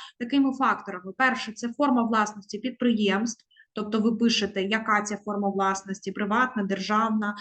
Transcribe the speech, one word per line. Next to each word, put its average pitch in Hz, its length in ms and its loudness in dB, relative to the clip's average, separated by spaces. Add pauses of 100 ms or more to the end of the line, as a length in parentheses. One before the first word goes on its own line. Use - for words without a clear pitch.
(200)
такими 269 340 2
факторами. 202 640 -2
Перше, 240 340 0
це 233 220 -8
форма 254 300 4
власності 214 540 -2
підприємств, 220 880 0 (300)
тобто 214 240 -2
ви 226 160 2
пишете, 208 480 0
яка 214 380 0
ця 202 160 -6
форма 202 320 -2
власності, 190 640 -2
приватна, 214 520 0
державна. 208 760 0